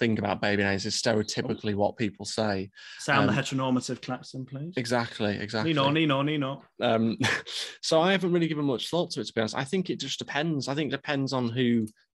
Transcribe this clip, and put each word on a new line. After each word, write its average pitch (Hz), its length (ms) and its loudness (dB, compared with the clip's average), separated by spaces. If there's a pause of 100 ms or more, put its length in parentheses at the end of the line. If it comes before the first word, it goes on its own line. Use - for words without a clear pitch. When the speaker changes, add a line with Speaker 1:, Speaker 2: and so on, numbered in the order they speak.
Speaker 1:
think 113 180 4
about 101 240 0
baby 104 220 4
names 98 220 2
is 101 140 -2
stereotypically 110 720 0
Speaker 2:
Oh. - 40 -2
Speaker 1:
what 101 180 2
people 101 300 -4
say. 98 420 -2 (300)
Speaker 2:
Sound 139 320 2
Speaker 1:
Um, 139 60 2
Speaker 2:
the 139 40 2
heteronormative 131 640 -2
klaxon, 131 420 -10
please. 143 320 -10
Speaker 1:
Exactly, 117 600 0
exactly. 107 360 -2
Speaker 2:
Nino, 139 180 4
Nino, 147 320 2
Nino. 143 420 -2 (160)
Speaker 1:
Um, 113 360 2 (320)
<laughs> - 320 -10
so 160 200 4
I 180 100 6
haven't 185 220 2
really 170 160 4
given 151 160 -2
much 131 260 0
thought 170 220 -2
to 139 80 -6
it, 107 80 -4
to - 40 -12
be 113 80 0
honest. 110 160 0
I 135 80 0
think 185 240 -2
it 123 120 -4
just 135 180 -6
depends. 147 480 -2
I 131 80 -2
think 143 180 0
it 135 40 -2
depends 139 360 -2
on 123 160 0
who 120 380 2 (280)